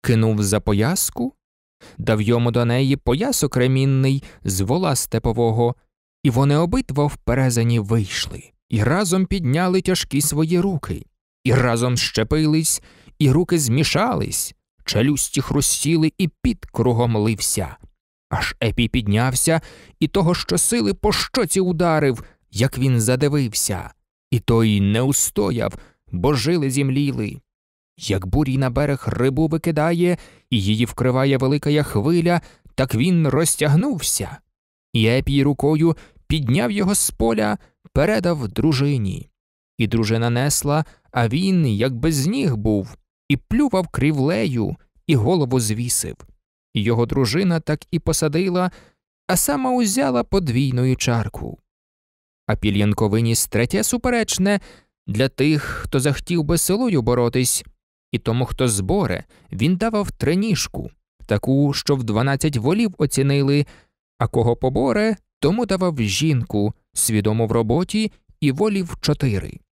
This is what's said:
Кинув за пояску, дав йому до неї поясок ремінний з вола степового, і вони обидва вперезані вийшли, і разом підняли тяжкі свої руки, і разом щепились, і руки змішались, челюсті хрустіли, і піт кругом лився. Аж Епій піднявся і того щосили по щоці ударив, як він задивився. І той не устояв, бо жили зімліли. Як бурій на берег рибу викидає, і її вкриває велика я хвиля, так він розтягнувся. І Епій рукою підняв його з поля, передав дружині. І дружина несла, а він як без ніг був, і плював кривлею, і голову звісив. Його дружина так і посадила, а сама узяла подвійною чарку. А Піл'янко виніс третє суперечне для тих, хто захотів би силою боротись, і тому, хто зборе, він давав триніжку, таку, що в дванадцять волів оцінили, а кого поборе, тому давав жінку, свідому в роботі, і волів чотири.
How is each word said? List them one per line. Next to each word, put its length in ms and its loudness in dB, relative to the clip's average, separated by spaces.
Кинув 420 2
за 160 2
пояску, 720 -2
дав 240 0
йому 300 2
до 140 0
неї 300 2
поясок 600 -2
ремінний 680 2
з 180 -2
вола 340 0
степового, 800 0
і 60 4
вони 280 4
обидва 480 0
вперезані 720 0
вийшли, 720 -4
і 140 2
разом 420 2
підняли 560 0
тяжкі 400 -2
свої 380 0
руки, 460 -4
і 100 2
разом 440 2
щепились, 840 0
і 120 4
руки 280 2
змішались, 960 -2
челюсті 560 0
хрустіли, 760 0
і 120 0
піт 240 -2
кругом 500 0
лився. 640 -2
Аж 340 -4
Епій 240 0
піднявся 760 0
і 80 2
того 280 2
щосили 580 0
по 180 0
щоці 480 -2
ударив, 640 0
як 260 -2
він 240 2
задивився. 920 -2
І 80 2
той 420 2
не 200 2
устояв, 720 -2
бо 220 0
жили 360 0
зімліли. 720 -2
Як 280 -4
бурій 320 0
на 120 0
берег 380 -2
рибу 400 0
викидає, 680 0
і 120 0
її 240 2
вкриває 520 0
велика 320 0
я 140 2
хвиля, 580 0
так 200 -2
він 320 2
розтягнувся. 1120 0
І 120 2
Епій 380 2
рукою 540 2
підняв 440 0
його 240 0
з 160 -2
поля, 460 0
передав 540 0
дружині. 840 -2
І 100 0
дружина 420 0
несла, 560 0
а 160 0
він 400 0
як 280 0
без 320 0
ніг 280 0
був, 420 -2
і 80 2
плював 500 0
кривлею, 880 0
і 80 4
голову 440 2
звісив. 560 -4
Його 320 2
дружина 540 0
так 200 -4
і 80 -2
посадила, 720 0
а 100 0
сама 340 -2
узяла 520 0
подвійною 720 0
чарку. 640 -4
А 80 0
Піл'янко 540 0
виніс 380 0
третє 360 0
суперечне 760 0
для 220 0
тих, 340 2
хто 360 -4
захотів 440 0
би 140 0
силою 440 0
боротись, 640 0
і 80 -2
тому, 260 -2
хто 220 -2
зборе, 560 -2
він 240 0
давав 360 -2
триніжку, 800 -4
таку, 480 0
що 220 -2
в 80 -4
дванадцять 540 0
волів 400 0
оцінили, 680 2
а 100 0
кого 280 0
поборе, 640 0
тому 260 0
давав 360 -2
жінку, 720 0
свідому 540 0
в 40 -2
роботі, 600 0
і 120 2
волів 500 -2
чотири. 580 -2